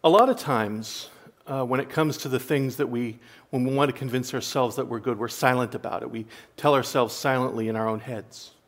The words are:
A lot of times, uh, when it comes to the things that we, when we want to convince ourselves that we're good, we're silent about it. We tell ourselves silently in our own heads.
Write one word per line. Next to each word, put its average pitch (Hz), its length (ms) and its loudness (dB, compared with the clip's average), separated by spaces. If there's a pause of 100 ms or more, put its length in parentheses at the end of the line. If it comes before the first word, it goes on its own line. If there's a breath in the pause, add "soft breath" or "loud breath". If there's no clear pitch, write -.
A 165 40 10
lot 214 180 8
of 262 100 2
times, 110 720 -4 (380 loud breath)
uh, 135 160 -4
when 127 160 0
it 135 100 -4
comes 156 280 0
to 143 120 -8
the 127 100 0
things 135 380 0
that 139 100 0
we, 120 320 -4 (300 loud breath)
when 127 160 0
we 131 80 0
want 139 160 4
to 127 80 -6
convince 127 360 -4
ourselves 120 420 0
that 127 120 -2
we're 117 120 -6
good, 113 180 -2
we're 117 100 -4
silent 127 480 2
about - 280 -6
it. 123 80 -8
We 113 140 -8 (320 loud breath)
tell 147 160 4
ourselves 123 400 2
silently 127 540 -2
in 110 80 -2
our 110 120 -2
own 110 120 -2
heads. 110 520 -12 (160)